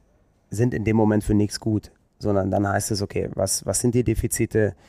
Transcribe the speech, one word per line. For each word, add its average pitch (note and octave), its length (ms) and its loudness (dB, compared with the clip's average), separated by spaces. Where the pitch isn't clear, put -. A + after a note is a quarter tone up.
sind A2+ 240 0
in A2 100 -2
dem G#2+ 140 2
Moment G#2+ 260 4
für A2+ 120 2
nichts G#2 260 0
gut, G#2+ 320 -2
sondern G2 320 0
dann G2+ 160 2
heißt G2+ 240 -2
es, G2+ 100 -4
okay, F#2 340 -4
was, - 300 -2
was - 140 -2
sind A#2+ 160 0
die B2 80 2
Defizite? A2+ 720 0